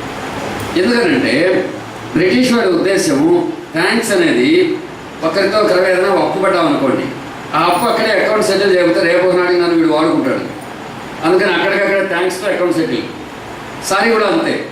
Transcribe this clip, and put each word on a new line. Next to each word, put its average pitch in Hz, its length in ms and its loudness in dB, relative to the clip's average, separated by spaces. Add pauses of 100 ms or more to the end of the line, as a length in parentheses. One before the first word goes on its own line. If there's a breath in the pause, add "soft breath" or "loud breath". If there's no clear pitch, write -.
(800)
ఎందుకనంటే 180 880 2 (480)
బ్రిటిష్ 220 360 4
వాడి 208 160 2
ఉద్దేశము 165 840 2 (200)
థ్యాంక్స్ 208 400 0
అనేది 160 640 2 (460)
ఒకరితో 196 340 0
ఒకరు 180 220 4
ఏదైనా 190 280 2
అప్పు 175 340 0
పడ్డాం 185 240 2
అనుకోండి, 139 380 0 (500)
ఆ 160 80 2
అప్పు 185 240 2
అక్కడే 214 380 0
అకౌంట్ 208 220 0
సెటిల్ 196 300 2
చేయకపోతే 170 360 2
రేపు 180 240 2
నాడు 180 160 2
నన్ను 175 220 2
వీడు 160 180 2
వాడుకుంటాడు. 139 480 0 (840)
అందుకని 185 260 2
అక్కడికక్కడ 190 560 0
థ్యాంక్స్తో 185 440 -2
అకౌంట్ 175 240 0
సెటిల్. 135 260 -2 (880)
సారీ 214 200 2
కూడా 214 160 2
అంతే, - 460 -2